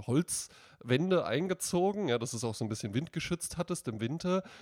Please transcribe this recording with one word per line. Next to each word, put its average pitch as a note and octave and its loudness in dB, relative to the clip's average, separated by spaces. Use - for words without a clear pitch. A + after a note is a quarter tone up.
Holzwände D3+ 0
eingezogen, F3+ 0
ja, A#2+ 4
dass A#2 -4
es A#2 -2
auch A2+ -2
so - -4
ein A2 0
bisschen G#2+ -4
windgeschützt - -2
hattest E3+ -4
im A2 -4
Winter. E3 0